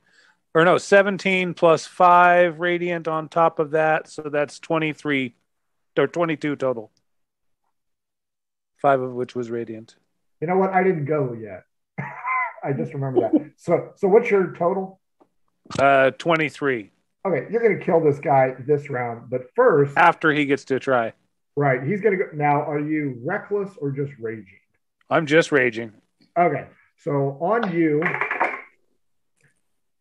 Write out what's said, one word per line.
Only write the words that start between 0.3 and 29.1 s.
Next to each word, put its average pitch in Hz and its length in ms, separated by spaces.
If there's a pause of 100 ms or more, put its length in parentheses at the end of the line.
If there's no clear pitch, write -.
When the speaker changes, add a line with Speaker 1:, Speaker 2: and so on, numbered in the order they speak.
Speaker 1:
Or 160 100
no, 170 140
seventeen 190 720
plus 165 320
five 175 760
radiant 175 480
on 160 220
top 165 300
of 147 120
that. 156 360
So - 160
that's 147 360
twenty-three 147 760 (640)
or 139 100
twenty-two 160 480
total. 123 340 (1900)
Five 139 240
of 127 120
which 123 220
was 117 160
radiant. 113 440 (440)
Speaker 2:
You 156 80
know 185 100
what? 190 140
I 185 100
didn't 170 240
go 139 280
yet. 104 320 (340)
<laughs> 139 40 (600)
I 143 100
just - 200
remember 135 280
that. - 340
Speaker 1:
<laughs> - 20
Speaker 2:
So, - 400
so 202 100
what's 202 240
your 185 240
total? 190 440 (800)
Speaker 1:
Uh, 135 400
twenty-three. 143 720 (340)
Speaker 2:
Okay, 156 280
you're 226 100
gonna 202 240
kill 170 140
this 143 180
guy 131 380 (100)
this 143 240
round, 120 400
but 127 120 (140)
first 147 400
Speaker 1:
After 160 360
he 147 160
gets 139 180
to 131 140
try. 117 340 (420)
Speaker 2:
Right, 135 280
he's 185 180
gonna 196 160
go. - 160
Now, 147 300
are 151 160
you 147 440
reckless 202 540
or 143 140
just 139 280
raging? 107 380 (540)
Speaker 1:
I'm 151 160
just 160 240
raging. 117 420 (420)
Speaker 2:
Okay, 151 300 (320)
so 139 420
on 208 320
you, 160 300 (2000)